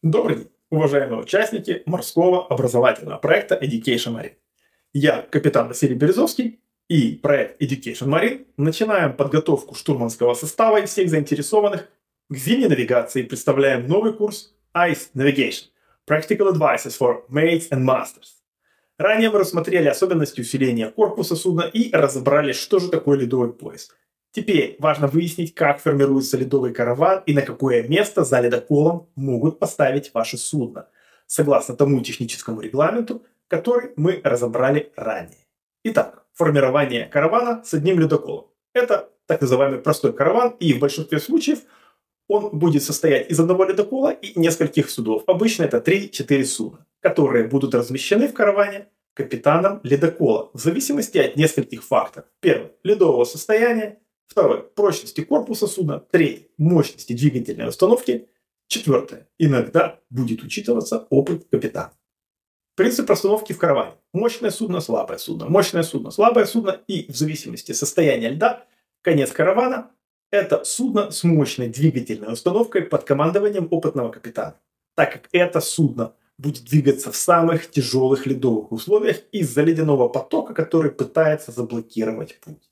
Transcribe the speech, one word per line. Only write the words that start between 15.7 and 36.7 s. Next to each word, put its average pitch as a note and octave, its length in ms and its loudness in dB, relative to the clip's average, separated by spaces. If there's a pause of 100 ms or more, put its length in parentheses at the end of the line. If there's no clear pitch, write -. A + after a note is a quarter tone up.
Practical F#3+ 460 0
Advices C3+ 480 0
for B2 300 0
Mates D#3+ 400 0
and C3 120 -2
Masters. - 600 -4 (560)
Ранее A3 320 2
мы G#3 80 2
рассмотрели E3+ 500 2
особенности D#3 540 0
усиления A#2+ 480 -2
корпуса G#3 460 0
судна E3+ 260 0
и A3+ 280 -2
разобрали, C#3 640 2
что - 280 0
же F3+ 100 -4
такое D3 280 2
ледовый A#2+ 340 0
пояс. - 380 -16 (420)
Теперь F3+ 480 0
важно D3 260 2
выяснить, E3 480 -2
как C#3+ 260 2
формируется C#3 560 2
ледовый B2+ 380 0
караван C#3 500 2
и D#3+ 80 0
на C#3+ 80 4
какое B2 480 0
место F#3 340 2
за B2+ 180 2
ледоколом C#3+ 720 2
могут C3+ 440 -2
поставить C#3+ 540 -2
ваше A2+ 240 -4
судно, - 520 -6 (380)
согласно C#3+ 480 0
тому C#3 280 2
техническому A2+ 580 -8
регламенту, D#3+ 640 -2 (240)
который A#3+ 480 -2
мы F3+ 260 0
разобрали B2+ 720 0
ранее. - 520 -10 (380)
Итак, - 500 -2
формирование C3+ 720 2